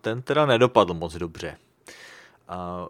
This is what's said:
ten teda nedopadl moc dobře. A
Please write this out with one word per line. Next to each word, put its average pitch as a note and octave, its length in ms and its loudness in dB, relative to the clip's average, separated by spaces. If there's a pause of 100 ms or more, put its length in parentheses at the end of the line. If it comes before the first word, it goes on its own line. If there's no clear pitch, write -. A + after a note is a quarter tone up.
ten A#2 200 -4
teda D3 240 0
nedopadl A2+ 480 4
moc E2 200 -8
dobře. E2+ 440 -10 (960)
A F2+ 380 -10